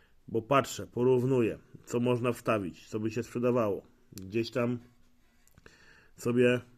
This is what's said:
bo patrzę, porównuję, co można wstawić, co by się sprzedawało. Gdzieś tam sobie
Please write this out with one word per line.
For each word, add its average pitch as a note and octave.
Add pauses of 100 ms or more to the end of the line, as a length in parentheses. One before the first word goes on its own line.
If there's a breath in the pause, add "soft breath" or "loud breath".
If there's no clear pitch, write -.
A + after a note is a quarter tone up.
(280 soft breath)
bo A2+
patrzę, B2
porównuję, B2 (260)
co B2
można A#2+
wstawić, G#2
co A2
by A2
się A#2
sprzedawało. A#2+ (260)
Gdzieś G2
tam B2 (1400 soft breath)
sobie B2 (160)